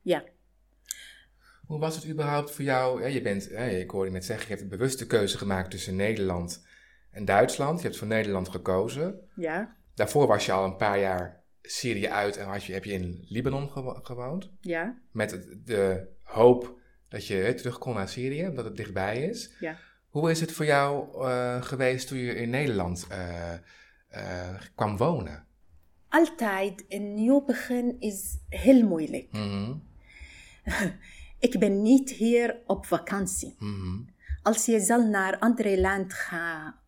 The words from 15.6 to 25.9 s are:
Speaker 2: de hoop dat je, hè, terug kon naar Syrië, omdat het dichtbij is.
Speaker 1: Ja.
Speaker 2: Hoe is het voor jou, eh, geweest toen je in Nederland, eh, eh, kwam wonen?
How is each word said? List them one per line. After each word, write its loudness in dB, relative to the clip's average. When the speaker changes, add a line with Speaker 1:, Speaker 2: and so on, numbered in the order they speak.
Speaker 2:
de 0
hoop 6
dat -8
je, -2
hè, 2
terug -6
kon -6
naar -4
Syrië, -4
omdat -6
het -10
dichtbij -2
is. -6
Speaker 1:
Ja. -8
Speaker 2:
Hoe 2
is 2
het -2
voor -2
jou, 2
eh, 0
geweest 0
toen -6
je -2
in -2
Nederland, -2
eh, -8
eh, -10
kwam -2
wonen? -2